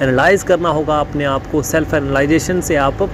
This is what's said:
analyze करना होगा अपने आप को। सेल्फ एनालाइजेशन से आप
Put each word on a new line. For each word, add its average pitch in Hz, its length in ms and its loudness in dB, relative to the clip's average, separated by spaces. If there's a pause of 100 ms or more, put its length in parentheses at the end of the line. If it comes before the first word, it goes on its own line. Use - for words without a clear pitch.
analyze 139 420 2
करना 175 260 2
होगा 151 300 0
अपने 143 260 -2
आप 135 260 -2
को। 151 120 0
सेल्फ 160 300 -2
एनालाइजेशन 147 680 0
से 156 160 -2
आप 139 260 0 (100)